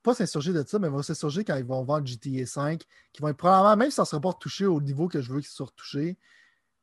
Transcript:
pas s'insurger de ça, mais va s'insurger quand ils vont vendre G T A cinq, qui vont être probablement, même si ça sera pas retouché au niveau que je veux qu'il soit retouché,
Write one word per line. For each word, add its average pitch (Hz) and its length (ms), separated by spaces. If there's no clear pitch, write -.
pas 233 100
s'insurger 170 400
de 156 140
ça, 208 140
mais 175 80
va 139 140
s'insurger 156 420
quand 165 120
ils 131 80
vont 131 200
vendre 143 220
G 123 120
T 131 240
A 123 40
cinq, 147 360
qui - 100
vont 151 60
être 147 100
probablement, 190 380
même 262 140
si - 60
ça 196 80
sera 151 160
pas 185 100
retouché 175 360
au 165 160
niveau 139 260
que 156 140
je 123 100
veux 143 80
qu'il 143 80
soit - 180
retouché, 160 520